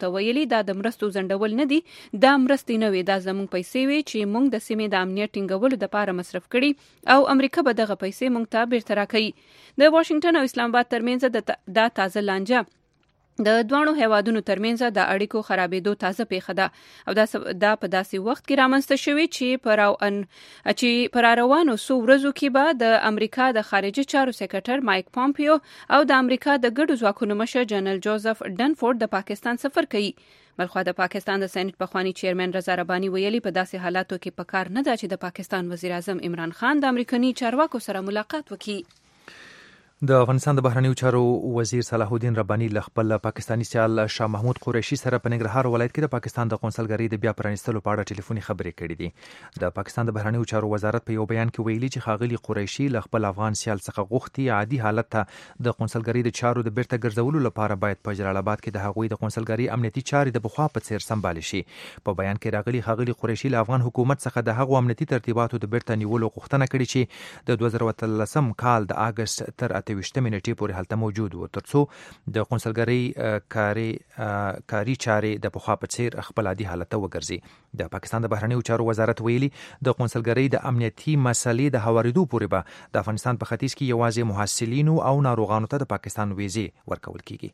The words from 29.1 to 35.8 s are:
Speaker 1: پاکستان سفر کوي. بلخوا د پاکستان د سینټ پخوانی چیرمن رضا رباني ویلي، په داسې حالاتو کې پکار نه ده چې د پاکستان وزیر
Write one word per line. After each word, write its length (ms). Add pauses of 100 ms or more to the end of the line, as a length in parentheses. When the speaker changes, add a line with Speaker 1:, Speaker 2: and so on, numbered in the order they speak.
Speaker 1:
پاکستان 520
سفر 280
کوي. 160 (460)
بلخوا 320
د 140
پاکستان 440
د 80
سینټ 300
پخوانی 340
چیرمن 400
رضا 220
رباني 320
ویلي، 320
په 40 (100)
داسې 240
حالاتو 380
کې 80 (120)
پکار 340
نه 60
ده 180
چې 60 (100)
د 140
پاکستان 460
وزیر 240